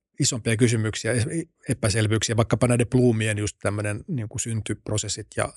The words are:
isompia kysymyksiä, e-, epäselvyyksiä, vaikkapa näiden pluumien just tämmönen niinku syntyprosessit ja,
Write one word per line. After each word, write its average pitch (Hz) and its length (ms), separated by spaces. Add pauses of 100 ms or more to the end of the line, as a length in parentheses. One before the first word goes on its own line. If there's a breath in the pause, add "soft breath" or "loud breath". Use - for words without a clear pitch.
(200)
isompia 120 380
kysymyksiä, 110 560
e-, 117 100 (460)
epäselvyyksiä, 110 680
vaikkapa 117 300
näiden 120 200
pluumien 110 500
just 104 240
tämmönen 104 460
niinku 117 320
syntyprosessit 110 880 (100)
ja, 107 200